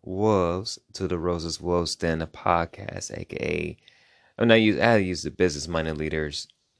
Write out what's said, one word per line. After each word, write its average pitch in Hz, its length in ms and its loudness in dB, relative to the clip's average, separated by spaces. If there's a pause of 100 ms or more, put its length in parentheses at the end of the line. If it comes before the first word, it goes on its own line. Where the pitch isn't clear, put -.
wolves, 95 800 0 (120)
to 95 160 -6
the 87 100 -4
Roses 82 440 -4
Wolves 87 340 0
Den 82 240 -2
podcast, - 960 -4
A - 60 -10
K - 160 -12
A, 50 380 -4 (600)
I'm 117 120 2
not 113 60 8
use, 110 220 6
I 110 200 6
use 90 260 0
the 76 80 -4
business-minded 80 680 0
leaders 78 520 -4 (300)